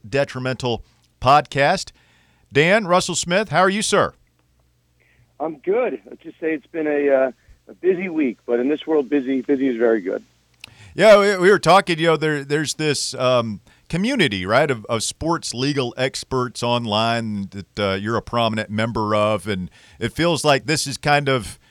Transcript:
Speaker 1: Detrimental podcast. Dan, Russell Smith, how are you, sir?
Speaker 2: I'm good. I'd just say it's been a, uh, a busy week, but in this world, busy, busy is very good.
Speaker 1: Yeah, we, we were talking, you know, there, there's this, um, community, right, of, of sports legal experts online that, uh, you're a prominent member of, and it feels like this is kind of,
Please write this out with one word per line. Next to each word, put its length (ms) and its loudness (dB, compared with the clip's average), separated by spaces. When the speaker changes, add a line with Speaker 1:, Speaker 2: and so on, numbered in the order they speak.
Speaker 1:
Detrimental 760 -4
podcast. 720 2
Dan, 360 4
Russell 280 0
Smith, 340 -2
how 120 2
are 80 4
you, 120 -2
sir? 320 0
Speaker 2:
I'm 200 -6
good. 420 -2
I'd 80 -20
just 200 -20
say 140 -4
it's 140 -8
been 200 -6
a, 220 0
uh, 220 4
a 40 -18
busy 360 -2
week, 360 -2
but 140 0
in 80 0
this 180 -4
world, 240 0
busy, 320 -2
busy 280 0
is 80 -2
very 240 2
good. 220 -6
Speaker 1:
Yeah, 240 8
we, 200 4
we 120 4
were 100 6
talking, 380 4
you 100 0
know, 100 4
there, 260 -2
there's 320 -4
this, 400 -4
um, 460 0
community, 560 0
right, 260 2
of, 140 -6
of 180 -4
sports 500 -6
legal 440 -4
experts 680 -4
online 840 -2
that, 300 -12
uh, 140 0
you're 220 -4
a 60 -2
prominent 480 -2
member 460 -2
of, 320 0
and 220 -6
it 100 -4
feels 360 -2
like 200 2
this 220 -2
is 100 -8
kind 320 0
of, 300 -4